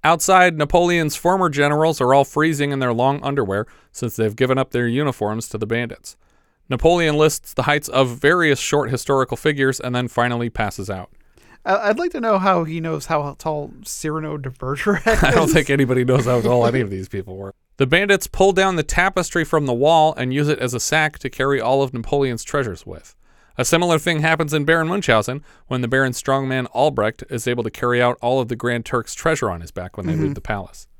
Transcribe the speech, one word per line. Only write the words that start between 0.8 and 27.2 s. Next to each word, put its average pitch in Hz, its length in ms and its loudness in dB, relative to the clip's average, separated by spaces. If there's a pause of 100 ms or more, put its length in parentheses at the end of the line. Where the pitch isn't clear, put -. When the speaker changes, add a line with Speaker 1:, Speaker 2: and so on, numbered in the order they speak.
Speaker 1:
former 180 340 2
generals 147 500 2
are 127 140 4
all 139 100 6
freezing 147 460 0
in 139 80 -4
their 123 160 0
long 131 280 0
underwear 113 440 -2 (260)
since - 240 -6
they've 107 180 0
given 127 220 2
up 131 140 -2
their 120 180 -2
uniforms 117 600 -4
to 107 80 -10
the 104 80 -4
bandits. 113 500 -6 (540)
Napoleon 160 480 2
lists 151 340 2
the 127 120 -4
heights 147 240 0
of 131 280 2
various 151 420 2
short 143 300 -2
historical 131 480 -2
figures 139 440 0
and 123 140 -6
then 123 140 -2
finally 120 400 -2
passes 104 400 -6
out. 95 220 -10 (560)
Speaker 2:
I, 208 240 0
I'd 220 80 0
like 349 140 -4
to 277 100 -8
know 214 160 2
how 185 260 2
he 160 160 -8
knows 160 240 -6
how 147 340 -4
tall 151 320 -6 (140)
Cyrano 156 540 -8
de 135 100 -10
Bergerac 139 580 -2
Speaker 1:
<laughs> 226 160 2
I - 80 4
don't 165 180 4
Speaker 2:
is. 160 40 2
Speaker 1:
think 156 160 4
anybody 127 380 2
knows 127 180 4
how 123 160 2
tall 120 240 2
any 123 160 2
of 107 80 -4
these 95 220 -8
people 95 260 -10
were. 98 160 -14 (240)
The 135 100 2
bandits 190 420 2
pull 196 260 4
down 190 220 2
the 156 60 -2
tapestry 180 600 -2
from 151 220 0
the 123 80 0
wall 156 420 4
and 127 160 -4
use 147 160 0
it 151 100 0
as 123 140 -4
a 123 80 -4
sack 151 380 -2
to 127 100 -8
carry 135 320 0
all 131 220 2
of 131 100 -2
Napoleon's 127 520 -2
treasures 120 420 -6
with. - 280 -18 (420)
A 127 80 -2
similar 170 360 2
thing 165 180 -2
happens 156 340 0
in 151 120 -2
Baron 165 240 2
Munchausen 135 520 0 (280)
when 127 120 -2
the 123 60 -2
Baron's 131 340 0
strongman 131 540 -2
Albrecht 113 560 0